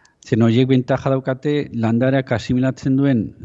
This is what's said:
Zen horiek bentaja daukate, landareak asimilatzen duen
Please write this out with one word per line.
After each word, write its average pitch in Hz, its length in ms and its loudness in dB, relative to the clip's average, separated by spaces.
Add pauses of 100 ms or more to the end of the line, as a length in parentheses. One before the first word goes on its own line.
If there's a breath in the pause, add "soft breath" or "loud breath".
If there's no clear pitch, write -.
(220 soft breath)
Zen 113 200 0
horiek 117 260 4
bentaja 131 420 0
daukate, 135 640 -2
landareak 117 600 0
asimilatzen 127 640 -2
duen 135 380 0 (100)